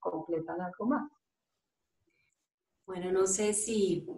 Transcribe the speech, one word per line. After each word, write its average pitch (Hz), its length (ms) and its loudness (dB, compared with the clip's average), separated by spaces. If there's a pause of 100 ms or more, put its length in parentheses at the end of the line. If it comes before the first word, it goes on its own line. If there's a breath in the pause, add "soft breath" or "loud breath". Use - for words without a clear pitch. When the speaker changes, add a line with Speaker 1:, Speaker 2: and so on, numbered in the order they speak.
Speaker 1:
completan 165 600 -4
algo 180 260 -4
más. 294 240 0 (1800)
Speaker 2:
Bueno, 185 260 -4
no 190 160 4
sé 214 260 2
si, 190 500 2 (140)